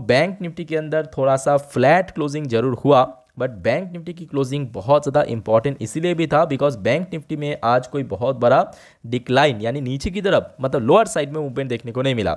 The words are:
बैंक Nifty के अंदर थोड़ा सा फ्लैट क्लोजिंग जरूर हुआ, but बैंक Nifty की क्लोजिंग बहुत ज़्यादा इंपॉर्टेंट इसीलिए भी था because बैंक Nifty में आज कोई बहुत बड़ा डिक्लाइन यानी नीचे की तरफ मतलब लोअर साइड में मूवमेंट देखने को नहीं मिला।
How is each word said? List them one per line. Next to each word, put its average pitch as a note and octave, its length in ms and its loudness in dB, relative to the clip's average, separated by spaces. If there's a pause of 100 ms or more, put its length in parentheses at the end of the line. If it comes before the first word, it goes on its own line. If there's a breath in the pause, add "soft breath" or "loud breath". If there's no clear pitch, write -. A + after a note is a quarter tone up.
बैंक D#3+ 340 2
Nifty E3+ 260 -8
के D#3 120 -4
अंदर D#3 280 -2 (120)
थोड़ा C3+ 200 2
सा C#3+ 200 2
फ्लैट D3+ 540 2
क्लोजिंग D3 360 -4
जरूर A#2+ 260 0 (120)
हुआ, C3+ 200 8 (340)
but B2+ 100 -2 (140)
बैंक F3 280 -2
Nifty E3+ 220 -12
की E3 120 -14
क्लोजिंग C#3 460 -4
बहुत C3 320 0
ज़्यादा C3+ 180 0 (100)
इंपॉर्टेंट A#2 500 0
इसीलिए E3 320 -4
भी D#3+ 140 0
था D3 220 4
because C#3 280 0
बैंक C3+ 340 -2
Nifty D#3 260 -10
में D3 260 -6
आज B2 240 2
कोई C#3 160 -4
बहुत B2 320 -2
बड़ा B2 300 4 (400 loud breath)
डिक्लाइन B2 560 0
यानी B2+ 200 -4
नीचे C3+ 280 -4
की G3 120 -4
तरफ F#3 400 0
मतलब C3 200 -2
लोअर F3 260 6
साइड D3 260 -4
में D#3 80 -6
मूवमेंट C3+ 280 -6
देखने A#2 220 -6
को B2 100 -4
नहीं C3+ 140 0
मिला। F#2 220 0